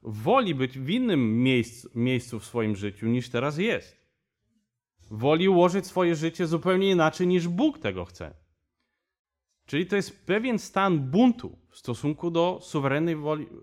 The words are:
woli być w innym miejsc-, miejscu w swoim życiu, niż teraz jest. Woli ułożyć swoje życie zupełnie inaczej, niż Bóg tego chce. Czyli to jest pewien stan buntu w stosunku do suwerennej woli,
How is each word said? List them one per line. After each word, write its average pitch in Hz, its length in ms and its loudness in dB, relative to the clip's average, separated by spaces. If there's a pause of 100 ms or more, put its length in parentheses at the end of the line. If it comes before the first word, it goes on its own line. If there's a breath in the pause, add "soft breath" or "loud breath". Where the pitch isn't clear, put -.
woli 160 520 0
być 127 240 -4
w 131 100 -8
innym 151 540 2
miejsc-, 127 520 0
miejscu 120 460 -2
w - 40 -18
swoim 110 320 -2
życiu, 101 300 -6
niż 120 240 -2
teraz 143 280 -4
jest. 202 420 -4 (1080)
Woli 147 380 2
ułożyć 180 380 4
swoje 175 300 0
życie 165 300 -4
zupełnie 185 440 0
inaczej, 170 360 2
niż 180 220 2
Bóg 240 300 0
tego 92 260 -6
chce. 78 300 -16 (1300)
Czyli 165 200 -2
to 202 100 -2
jest - 300 -6
pewien 220 320 0
stan 190 400 0
buntu 170 600 2 (100)
w - 80 -20
stosunku 147 540 -4
do 170 320 0
suwerennej 151 540 0
woli, 151 300 -6 (160)